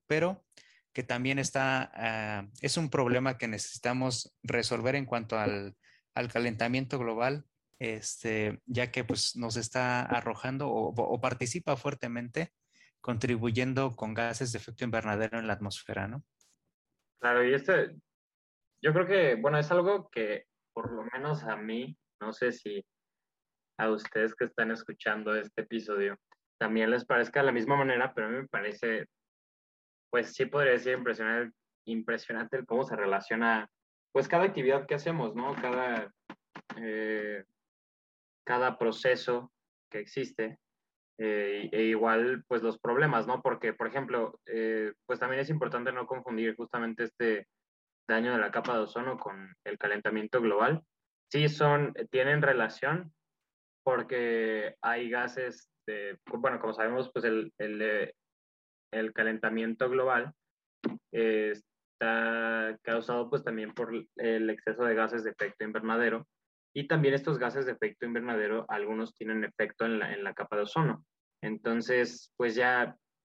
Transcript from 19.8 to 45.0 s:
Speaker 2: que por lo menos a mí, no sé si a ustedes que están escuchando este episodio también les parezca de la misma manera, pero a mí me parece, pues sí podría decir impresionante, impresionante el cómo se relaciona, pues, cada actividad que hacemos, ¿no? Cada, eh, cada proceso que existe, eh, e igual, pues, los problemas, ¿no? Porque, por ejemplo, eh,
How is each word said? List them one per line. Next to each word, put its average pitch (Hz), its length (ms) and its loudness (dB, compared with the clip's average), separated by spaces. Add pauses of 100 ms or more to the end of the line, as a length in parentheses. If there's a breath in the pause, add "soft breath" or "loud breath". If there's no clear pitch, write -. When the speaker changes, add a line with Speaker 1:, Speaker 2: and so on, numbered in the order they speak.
Speaker 2:
que 107 340 -2 (300)
por 113 180 -6
lo 113 220 -6
menos 143 300 -4
a 110 120 -2
mí, 113 420 -6 (240)
no 110 120 -6
sé 123 180 0
si 101 320 -8 (960)
a 110 100 2
ustedes 110 460 0
que - 80 0
están 113 280 0
escuchando 107 640 -4
este 107 280 -4
episodio 104 560 -2 (420)
también 110 320 2
les 120 140 0
parezca 120 340 2
de 139 60 6
la 131 80 4
misma 120 240 2
manera, 131 360 2
pero 110 140 -2
a - 20 -2
mí 120 100 -2
me 139 100 -10
parece, 107 560 -2 (1080)
pues 120 220 0
sí 131 120 0
podría 135 280 4
decir 123 180 2
impresionante, 117 640 -2 (320)
impresionante 113 680 -4
el 127 80 -4
cómo 123 180 0
se 120 140 -6
relaciona, 107 720 2 (420)
pues, 139 160 2
cada 170 160 4
actividad 135 420 2
que 147 100 0
hacemos, 143 400 -2
¿no? 127 200 -4
Cada, 120 560 -2 (640)
eh, 107 680 -4 (1000)
cada 123 320 2
proceso 123 760 2 (360)
que 107 100 -6
existe, 113 580 -6 (600)
eh, 104 540 0
e 107 120 2
igual, 113 640 2
pues, 117 140 0
los 113 160 0
problemas, 120 480 2
¿no? 123 160 -2
Porque, 117 300 0
por 113 160 -2
ejemplo, 123 580 -2
eh, 110 460 0 (140)